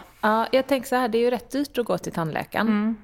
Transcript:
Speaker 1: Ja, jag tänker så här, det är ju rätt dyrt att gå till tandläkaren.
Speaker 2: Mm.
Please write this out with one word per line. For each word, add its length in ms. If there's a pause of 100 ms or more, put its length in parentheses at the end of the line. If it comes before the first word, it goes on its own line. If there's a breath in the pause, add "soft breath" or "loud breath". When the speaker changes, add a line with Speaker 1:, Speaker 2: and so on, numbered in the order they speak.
(220)
Speaker 1:
Ja, 300
jag 160
tänker 220
så 60
här, 120
det 100
är 40
ju 100
rätt 200
dyrt 260
att 80
gå 120
till 140
tandläkaren. 560
Speaker 2:
Mm. 360